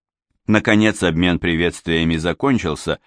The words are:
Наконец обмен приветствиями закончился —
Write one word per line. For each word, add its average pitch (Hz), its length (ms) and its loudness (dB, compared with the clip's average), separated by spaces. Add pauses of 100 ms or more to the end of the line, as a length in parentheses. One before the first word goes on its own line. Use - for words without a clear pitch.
(460)
Наконец 107 560 2
обмен 87 360 2
приветствиями 82 800 -2
закончился — 85 920 -2